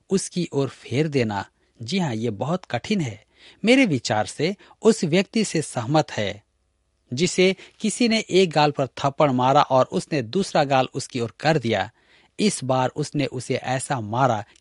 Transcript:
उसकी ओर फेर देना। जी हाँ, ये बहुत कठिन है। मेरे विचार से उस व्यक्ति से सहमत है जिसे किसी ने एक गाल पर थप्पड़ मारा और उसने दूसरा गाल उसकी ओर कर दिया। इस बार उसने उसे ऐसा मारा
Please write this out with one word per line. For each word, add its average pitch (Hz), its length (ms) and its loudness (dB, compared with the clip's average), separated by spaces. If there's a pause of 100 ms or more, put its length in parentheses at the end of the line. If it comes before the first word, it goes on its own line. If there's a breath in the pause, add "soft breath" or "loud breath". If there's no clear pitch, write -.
उसकी 180 440 -4
ओर 135 160 -2
फेर - 380 -4
देना। 110 380 -2 (360)
जी 151 180 -4
हाँ, 143 160 -2
ये 117 140 -2
बहुत 123 360 -4
कठिन 180 360 -2
है। 110 240 -8 (400 soft breath)
मेरे 262 200 6
विचार 117 400 0
से 185 300 -4 (260 soft breath)
उस 220 220 4
व्यक्ति 190 400 0
से 160 180 -2
सहमत 139 500 -2
है 101 320 -6 (720)
जिसे 180 420 0 (240 loud breath)
किसी 226 280 0
ने 220 220 0
एक 185 200 4
गाल 151 220 2
पर 135 160 -2
थप्पड़ 143 440 0
मारा 131 300 4
और 131 300 4
उसने 165 300 -4
दूसरा 160 420 -2
गाल 135 300 2
उसकी 135 260 -8
ओर 117 200 -4
कर 156 200 2
दिया। 110 320 -2 (480 soft breath)
इस 202 240 0
बार 127 260 0
उसने 147 360 -4
उसे 127 300 -6
ऐसा 127 440 -4
मारा 110 460 0 (160 soft breath)